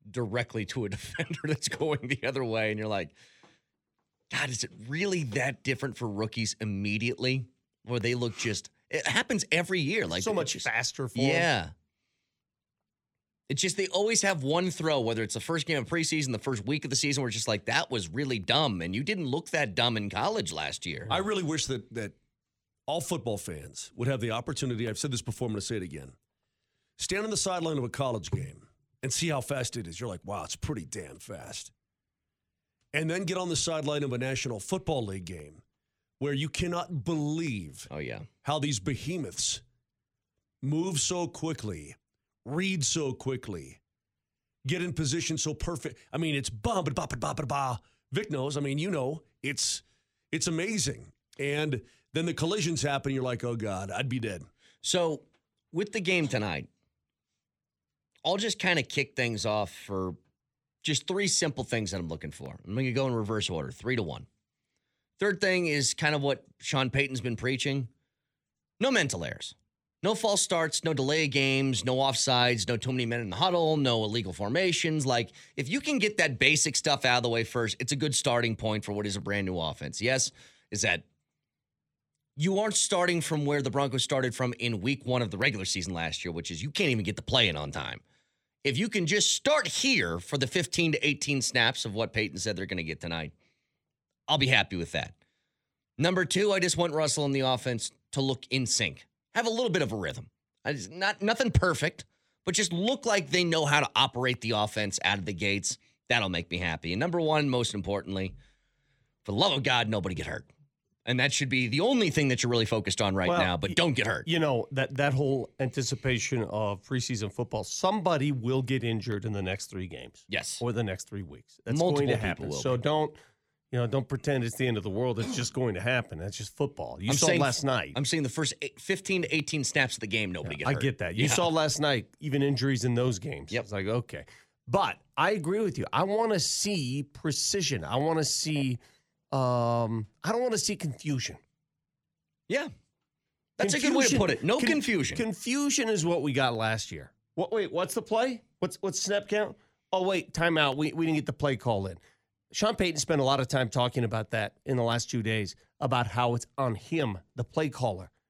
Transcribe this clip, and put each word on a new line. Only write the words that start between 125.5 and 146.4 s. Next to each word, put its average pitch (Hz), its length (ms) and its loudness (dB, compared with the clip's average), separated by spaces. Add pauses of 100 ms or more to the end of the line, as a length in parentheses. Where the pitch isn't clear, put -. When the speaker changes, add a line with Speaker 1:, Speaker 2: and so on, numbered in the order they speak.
Speaker 2:
going 123 220 0
to 87 60 -4
happen. 117 380 0
That's 98 180 -6
just - 180 -10
football. 76 460 -4
You 107 80 0
Speaker 1:
I'm 139 80 4
Speaker 2:
saw 160 100 6
Speaker 1:
saying, 170 140 6
Speaker 2:
last 135 220 2
night. 113 320 0
Speaker 1:
I'm 139 100 0
saying 160 180 0
the 127 60 0
first 151 320 -2
eight, - 180 -8
fifteen 190 420 -2
to - 120 -2
eighteen 151 300 -2
snaps 135 320 0
of - 60 -12
the 110 60 -6
game, 104 260 0
nobody 78 220 -6
Speaker 2:
Yeah, 73 100 -6
Speaker 1:
get - 20 0
Speaker 2:
I 139 60 2
Speaker 1:
hurt. - 80 -2
Speaker 2:
get 131 180 0
that. 90 160 -4
You 120 80 2
Speaker 1:
Yeah. 147 80 4
Speaker 2:
saw 175 160 4
last 156 320 2
night, 143 260 2 (140)
even 143 240 0
injuries 135 400 2
in 123 120 2
those 120 220 2
games. 73 340 -8
Speaker 1:
Yep. 120 120 -2
Speaker 2:
It's 101 80 -16
like, 98 160 -2
okay. 110 380 -4 (420)
But 139 300 2 (180)
I 170 160 4
agree 196 300 0
with 165 160 -2
you. - 160 -4
I 151 100 4
wanna 214 360 2
see 143 640 0 (100)
precision. 139 720 -2
I 92 100 -2
wanna 156 300 2
see, 139 520 0 (540)
um, 117 760 2 (160)
I 214 120 0
don't 240 80 2
wanna 233 160 2
see 208 180 0
confusion. 139 640 -4 (1120)
Speaker 1:
Yeah. 285 180 0 (880)
That's 202 160 2
a 294 60 2
good 285 160 4
way 269 80 6
to 240 60 6
Speaker 2:
Confusion 269 100 4
Speaker 1:
put 180 120 4
it. - 120 -2
No 208 140 4
Speaker 2:
con-, 247 100 2
Speaker 1:
confusion. 185 480 2
Speaker 2:
confusion 233 720 0
is 196 180 2
what 170 180 2
we 143 100 0
got 117 220 2